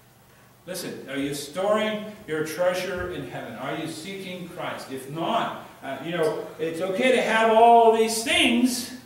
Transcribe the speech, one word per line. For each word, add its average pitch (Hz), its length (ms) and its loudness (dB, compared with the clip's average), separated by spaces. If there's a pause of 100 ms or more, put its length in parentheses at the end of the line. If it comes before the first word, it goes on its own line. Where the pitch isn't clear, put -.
(680)
listen, - 420 -10
are 139 80 -8
you 143 160 -4
storing 208 720 -2 (220)
your 156 180 -2
treasure 135 680 -2
in 131 160 -8
heaven? - 260 -10
Are 143 200 -6
you 160 120 -6
seeking 185 640 -10
Christ? - 420 -10
If 131 180 -10
not, 190 580 -4 (160)
uh, 135 220 -8
you 170 60 -6
know, 160 340 0 (140)
it's 160 220 -4
okay 240 340 2
to 226 60 2
have 220 300 2
all 233 460 10
these 220 260 0
things, 262 680 2 (120)